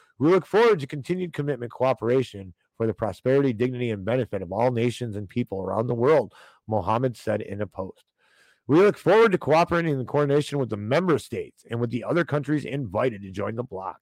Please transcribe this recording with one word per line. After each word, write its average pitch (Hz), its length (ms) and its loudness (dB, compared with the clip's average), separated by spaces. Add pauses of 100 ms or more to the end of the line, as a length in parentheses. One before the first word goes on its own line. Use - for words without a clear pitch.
(180)
"We 143 120 2
look 185 160 4
forward 214 340 4
to 135 80 -8
continued 170 460 -6
commitment, 131 400 -6
cooperation 120 800 0 (240)
for 117 100 0
the 110 60 -2
prosperity, 131 580 0
dignity, 123 380 -2
and 98 160 -6
benefit 113 360 -2
of 87 100 -8
all 117 200 2
nations 117 440 -2
and 101 120 -8
people 101 340 -4
around 98 260 -2
the 120 80 -2
world," 123 380 2 (340)
Mohammed 110 500 0
said 107 240 -4
in 101 200 -10
a 104 60 -4
post. - 380 -12 (600)
"We 139 100 4
look 196 200 4
forward 214 340 6
to - 60 2
cooperating 165 600 2
in 123 60 -6
coordination 143 540 0
with 123 100 -2
the 110 80 -6
member 139 400 2
states - 520 -10
and 117 100 -6
with 120 100 -2
the 113 140 -6
other 160 220 0
countries 147 400 -2
invited 117 580 -4
to 95 80 -14
join 101 240 -6
the 120 80 -6
bloc 95 380 -12